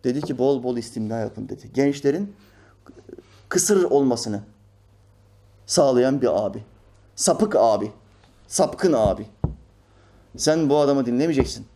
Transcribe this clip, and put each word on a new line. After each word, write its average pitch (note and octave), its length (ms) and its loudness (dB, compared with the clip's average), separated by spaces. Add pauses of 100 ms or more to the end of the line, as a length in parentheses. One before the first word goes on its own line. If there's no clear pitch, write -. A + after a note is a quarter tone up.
Dedi C3 160 0
ki, C3 180 -6
"Bol C3 240 2
bol B2 140 -4
istimna A2+ 420 -6
yapın." G#2+ 300 -8
dedi. - 260 -14
Gençlerin C#3+ 600 0 (1120)
kısır F#3 360 2
olmasını A#2+ 580 0 (1200)
sağlayan C3 560 2
bir G2+ 240 0
abi. A2 180 -10 (520)
Sapık G#3 400 0
abi. A2+ 360 2 (540)
Sapkın - 460 0
abi. G#2+ 340 0 (1120)
Sen D#3 340 0
bu D3 80 4
adamı C#3 280 2
dinlemeyeceksin. C3 680 -2